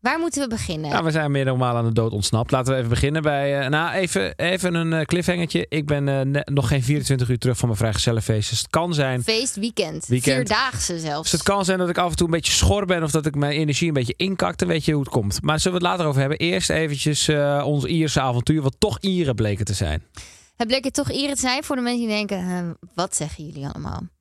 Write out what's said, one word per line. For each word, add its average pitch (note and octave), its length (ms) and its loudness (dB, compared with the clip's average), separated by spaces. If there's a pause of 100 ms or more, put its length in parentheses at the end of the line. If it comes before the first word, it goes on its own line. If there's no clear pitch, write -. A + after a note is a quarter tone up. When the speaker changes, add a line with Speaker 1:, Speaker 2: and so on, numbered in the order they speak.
Speaker 1:
Waar C4+ 180 0
moeten E4 240 -2
we C4 60 -2
beginnen? D#3 420 -4
Speaker 2:
Ja, - 120 0
we E3 80 2
zijn D3+ 200 0
meerdere C3+ 260 0
malen B2 260 2
aan A#2 40 0
de A2+ 80 0
dood A2+ 180 2
ontsnapt. A2 380 0
Laten C3 220 2
we C3 60 2
even A#2 120 -2
beginnen C#3+ 320 2
bij, C#3 380 0
eh, C3 80 -2
nou, D3+ 260 0
even, F#3 420 -2
even F3+ 380 0
een, E3 180 0
eh, D#3+ 120 0
cliffhangertje. F3 640 0
Ik D3+ 180 -2
ben, C#3+ 220 0
eh, C3+ 120 2
ne-, C#3 240 0
nog C#3 240 0
geen C#3 140 2
vierentwintig B2+ 460 0
uur B2 100 0
terug B2+ 180 2
van B2 120 0
mijn A2 120 0
vrijgezellenfeest. A2 720 0
Dus A2 80 -2
het - 120 -4
kan E3+ 240 0
zijn C3 280 0
Speaker 1:
Feest, A3 340 0
weekend. G3 500 -4
Speaker 2:
Weekend. B2+ 300 2
Speaker 1:
Vierdaagse G#3+ 640 -2
zelfs. D#3 240 -4
Speaker 2:
Dus - 100 0
het D#3+ 100 0
kan G3 220 2
zijn F#3 140 2
dat F3+ 100 2
ik F3 100 0
af F3 120 2
en D#3 60 -2
toe F3 100 2
een E3 60 0
beetje E3 200 0
schor G3+ 340 4
ben F3 160 2
of D#3 80 0
dat D3+ 160 0
ik D3 80 -2
mijn D3 240 0
energie D#3 300 0
een D#3 60 0
beetje B2+ 220 0
inkakt. F3+ 420 -2
Dan F#3 100 0
weet E3 160 0
je D#3+ 80 2
hoe D3 100 2
het C3 100 -6
komt. G2+ 300 0
Maar D3+ 180 2
zullen F3+ 180 0
we F3 60 0
het F3 80 2
later F3 160 0
over C3+ 120 2
hebben? C#3 180 0
Eerst F3 320 0
eventjes, D3+ 580 0
eh, C#3+ 380 2
ons D3 180 0
Ierse D#3 360 2
avontuur, C3 420 2
wat C3+ 160 0
toch - 220 2
Ieren F3 340 0
bleken G#2 300 0
te G2 100 -2
zijn. E2+ 280 -2 (540)
Speaker 1:
Het A#3 100 -2
bleken C4 260 0
toch C#4+ 180 -2
Ieren C#4 240 -2
te A#3+ 60 -4
zijn, C4 240 -2
voor C#4+ 120 -4
de B3+ 60 -4
mensen A#3+ 240 -2
die G#3+ 100 -2
denken, G3+ 320 -4
"Huh, F3+ 220 -4 (240)
wat F3+ 220 -4
zeggen D3+ 300 -6
jullie C#3 220 -10
allemaal?" D3+ 320 -8 (200)